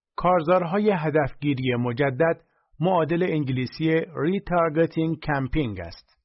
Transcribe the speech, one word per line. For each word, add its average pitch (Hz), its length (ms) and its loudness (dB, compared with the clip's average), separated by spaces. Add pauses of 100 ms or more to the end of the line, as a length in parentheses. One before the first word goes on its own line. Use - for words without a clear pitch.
(160)
کارزارهای 180 760 2
هدفگیری 143 840 0
مجدد 131 680 0 (380)
معادل 170 440 2
انگلیسی 151 760 0 (140)
ریتارگتینگ 165 1040 0
کمپینگ 131 600 -2
است. - 460 -16